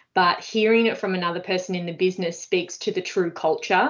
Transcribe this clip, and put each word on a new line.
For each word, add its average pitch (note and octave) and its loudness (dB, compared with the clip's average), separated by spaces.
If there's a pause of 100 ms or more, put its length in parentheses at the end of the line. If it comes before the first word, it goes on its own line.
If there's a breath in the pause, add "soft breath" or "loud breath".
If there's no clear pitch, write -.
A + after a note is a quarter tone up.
(140)
but F3 2
hearing A3+ 4
it - -2
from F#3 -2
another F3 -2
person F#3 -4
in F3 -4
the E3+ -6
business F#3 0
speaks - -2
to - -4
the F#3 -4
true F3+ -2
culture F#3 0